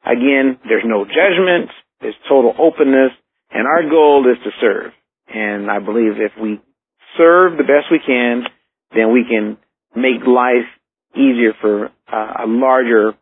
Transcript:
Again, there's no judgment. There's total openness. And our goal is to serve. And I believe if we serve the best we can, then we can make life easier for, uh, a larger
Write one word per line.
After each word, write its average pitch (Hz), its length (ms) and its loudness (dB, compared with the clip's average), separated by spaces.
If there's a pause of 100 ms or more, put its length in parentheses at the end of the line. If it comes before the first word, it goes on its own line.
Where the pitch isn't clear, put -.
Again, 131 640 0
there's 110 200 -2
no 104 200 -2
judgment. 180 640 0 (300)
There's 107 140 -10 (140)
total 127 300 2
openness. 135 520 2 (400)
And 110 160 -4
our 156 240 0
goal 147 400 4
is 117 140 -2
to 104 60 -8 (100)
serve. 104 320 -2 (340)
And 104 440 -8
I 101 100 -4
believe 107 420 -2
if 107 180 -6
we 107 200 -6 (580)
serve 170 380 4
the 143 100 -2
best 143 240 0
we 160 80 2
can, 123 460 -2 (500)
then 110 180 2
we 123 140 2
can 107 320 -4 (380)
make 127 300 -2
life 123 440 2 (460)
easier 120 440 0
for, 104 300 -2 (160)
uh, 110 380 -8
a - 20 -6
larger 117 760 0